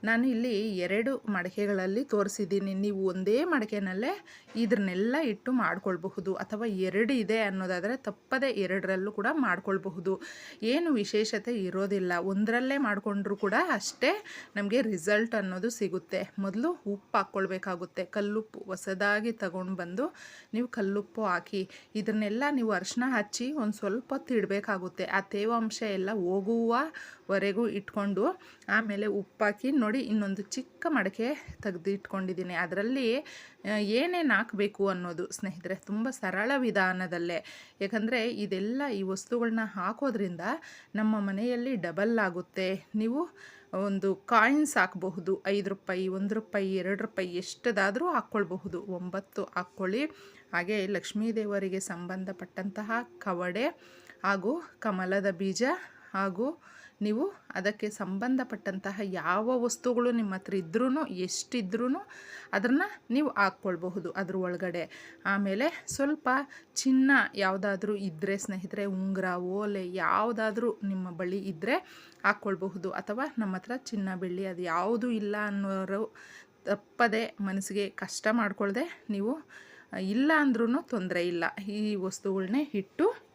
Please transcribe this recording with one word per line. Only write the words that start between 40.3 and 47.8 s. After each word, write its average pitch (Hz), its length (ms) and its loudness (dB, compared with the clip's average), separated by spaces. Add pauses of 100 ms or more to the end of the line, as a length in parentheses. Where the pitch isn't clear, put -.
ನಮ್ಮ 214 260 2
ಮನೆಯಲ್ಲಿ 240 560 0
ಡಬಲ್ 190 420 2
ಆಗುತ್ತೆ. 185 500 0 (260)
ನೀವು 226 260 2 (640)
ಒಂದು 196 300 2
ಕಾಯಿನ್ಸ್ 240 600 6
ಹಾಕಬಹುದು, 185 720 0
ಐದು 196 240 2
ರೂಪಾಯಿ, 190 380 -2
ಒಂದು 190 260 -2
ರೂಪಾಯಿ, 196 420 0
ಎರಡು 190 260 0
ರೂಪಾಯಿ 190 320 -4
ಎಷ್ಟದಾದ್ರೂ 202 720 0